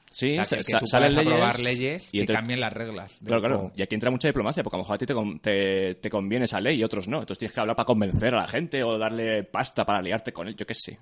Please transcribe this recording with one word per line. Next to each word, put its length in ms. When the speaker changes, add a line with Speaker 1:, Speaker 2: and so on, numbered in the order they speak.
Speaker 1:
Sí, 220
Speaker 2:
O 40
sea, 100
Speaker 1:
sa-, 100
Speaker 2:
que, 80
que 80
Speaker 1:
sa-, 80
Speaker 2:
tú 80
Speaker 1:
salen 260
Speaker 2:
puedas 140
aprobar 320
Speaker 1:
leyes 200
Speaker 2:
leyes 280
Speaker 1:
y 40
Speaker 2:
que 100
Speaker 1:
entonces 180
Speaker 2:
cambien 220
las 120
reglas 460
del 80
Speaker 1:
Claro, 140
claro. 180
Speaker 2:
juego. 160
Speaker 1:
Y 80
aquí 100
entra 160
mucha 200
diplomacia, 340
porque 120
a 40
lo 40
mejor 120
a 20
ti 80
te 80
con-, 260
te, 560
te 140
conviene 360
esa 160
ley 180
y 40
otros 260
no. 100
Entonces 180
tienes 160
que 60
hablar 160
para 100
convencer 480
a 40
la 100
gente 360
o 140
darle 460
pasta 420
para 160
liarte 320
con 140
él, 80
yo 100
qué 80
sé, 280